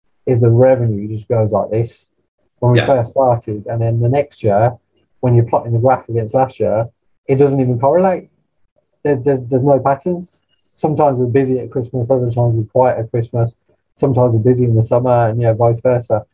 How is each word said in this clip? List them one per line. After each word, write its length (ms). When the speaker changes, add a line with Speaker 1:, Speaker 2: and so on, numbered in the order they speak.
Speaker 1:
is 160
the 80
revenue 580
just 220
goes 220
like 200
this 380
when 140
we 60
Speaker 2:
Yeah. 60
Speaker 1:
first 260
started. 560
And 140
then 200
the 80
next 340
year, 340
when 140
you're 100
plotting 280
the 60
graph 300
against 240
last 260
year, 280
it 80
doesn't 260
even 180
correlate. 500
There, 120
there's, 280
there's 200
no 160
patterns. 640
Sometimes 420
we're 100
busy 320
at 120
Christmas, 380
other 220
times 240
we're 100
quiet 340
at 120
Christmas. 440
Sometimes 400
we're 160
busy 140
in 100
the 80
summer, 460
and, 100
you 60
know, 80
vice 280
versa. 520